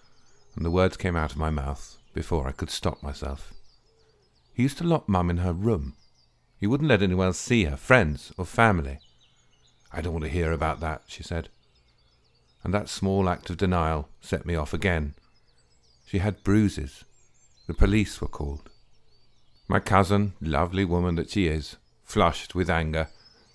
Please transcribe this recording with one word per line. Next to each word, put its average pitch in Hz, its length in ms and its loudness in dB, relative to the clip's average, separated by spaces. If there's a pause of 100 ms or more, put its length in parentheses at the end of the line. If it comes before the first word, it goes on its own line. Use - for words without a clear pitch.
(560)
and 80 80 -4
the 82 60 0
words 92 260 4
came 87 200 -2
out 78 160 -2
of - 60 -10
my 78 120 0
mouth 71 480 -6 (140)
before 78 360 -2
I 69 40 -6
could - 180 -6
stop - 320 -4
myself. 69 500 -10 (1000)
He 120 100 -2
used 127 160 0
to 170 60 -4
lock 165 240 0
Mum 90 220 2
in 85 80 0
her 90 140 0
room. 87 420 -2 (640)
He 101 80 -2
wouldn't 139 220 0
let 104 140 6
anyone 92 240 2
else 90 120 -2
see 117 260 2
her, 71 120 -2
friends 87 600 2
or 92 80 -4
family. 85 540 2 (920)
"I - 80 -8
don't 82 120 -4
want 80 120 -4
to 76 60 -4
hear 82 220 0
about 78 280 -2
that," 78 260 -6
she - 160 -16
said. 82 260 -6 (1120)
And 87 100 -4
that 101 160 -2
small 98 400 0
act 87 220 -4
of 87 60 -6
denial 80 520 0 (120)
set - 260 -6
me 85 80 -2
off 76 180 -4
again. 82 420 0 (920)
She 98 120 -2
had 95 240 -2
bruises. 98 640 2 (640)
The 82 80 -6
police 101 460 4
were - 80 -4
called. 73 420 -10 (960)
My 101 140 2
cousin, 101 600 2
lovely 87 440 0
woman 87 320 0
that 85 140 -4
she 98 160 2
is, 78 300 -4 (280)
flushed - 500 0
with 90 160 0
anger, 80 380 0 (460)